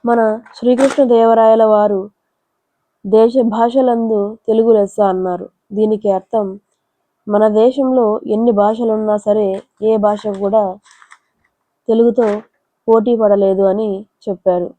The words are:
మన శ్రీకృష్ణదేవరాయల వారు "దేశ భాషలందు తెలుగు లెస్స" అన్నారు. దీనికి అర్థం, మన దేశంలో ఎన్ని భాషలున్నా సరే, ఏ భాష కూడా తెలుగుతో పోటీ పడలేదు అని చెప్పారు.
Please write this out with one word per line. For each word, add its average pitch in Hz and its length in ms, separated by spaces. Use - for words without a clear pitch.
మన 233 360
శ్రీకృష్ణదేవరాయల 233 1080
వారు 208 460
"దేశ 220 260
భాషలందు 226 920
తెలుగు 226 240
లెస్స" 202 280
అన్నారు. 185 500
దీనికి 214 380
అర్థం, 196 500
మన 214 200
దేశంలో 247 760
ఎన్ని 226 260
భాషలున్నా 214 640
సరే, 208 460
ఏ 220 140
భాష 208 300
కూడా 202 500
తెలుగుతో 226 520
పోటీ 226 280
పడలేదు 196 460
అని 202 440
చెప్పారు. 180 500